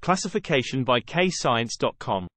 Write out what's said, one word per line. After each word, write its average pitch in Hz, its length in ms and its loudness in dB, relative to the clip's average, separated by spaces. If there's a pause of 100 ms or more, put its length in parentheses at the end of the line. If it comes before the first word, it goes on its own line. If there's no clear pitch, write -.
Classification 170 800 0
by 123 160 4
K 180 300 0
science 120 480 0
dot 123 200 -2
com. 95 380 -4